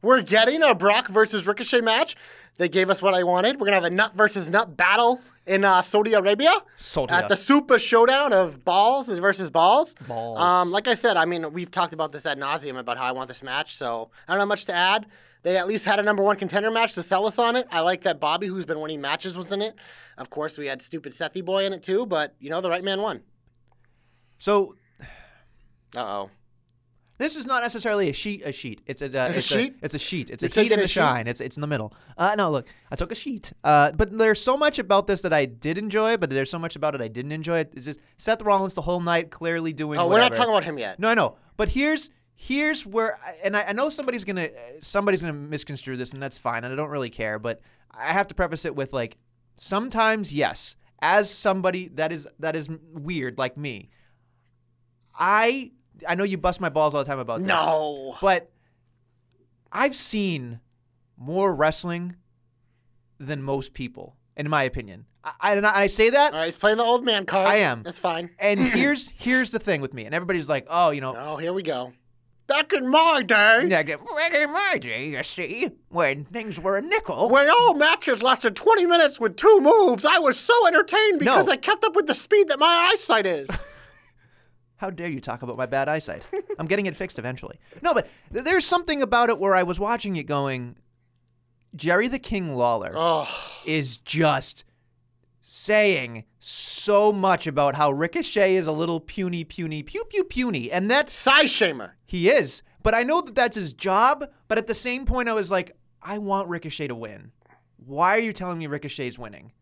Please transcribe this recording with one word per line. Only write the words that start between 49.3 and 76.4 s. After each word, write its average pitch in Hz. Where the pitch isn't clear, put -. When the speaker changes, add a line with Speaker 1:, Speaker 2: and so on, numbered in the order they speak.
Speaker 2:
sometimes, 220
yes, -
as 196
somebody 185
that 160
is, 151
that 156
is 147
weird 147
like 131
me, 135
I, 226
I 175
know 190
you 190
bust 180
my 175
balls 151
all 143
the 139
time 139
about 117
this. 190
Speaker 1:
No. 156
Speaker 2:
But 185
I've 269
seen 156
more 175
wrestling 170
than 139
most 135
people, -
in 151
my 151
opinion. 113
I, 147
I, 302
and 208
I 202
say 220
that 285
Speaker 1:
All 156
right, 165
he's 170
playing 214
the 240
old 240
man 208
card. 190
Speaker 2:
I 202
am. 135
Speaker 1:
That's 170
fine. 170
Speaker 2:
And 202
Speaker 1:
<clears throat> 254
Speaker 2:
here's, 254
here's 254
the 226
thing 170
with 135
me. 117
And 107
everybody's 175
like, 139
"Oh, 170
you 147
know." 131
Speaker 1:
Oh, 151
here 165
we 190
go. 127
Back 294
in 262
my 311
day. 220
Speaker 2:
Yeah, 170
back 294
in 294
my 370
day, 123
you 139
see, 190
when 147
things 180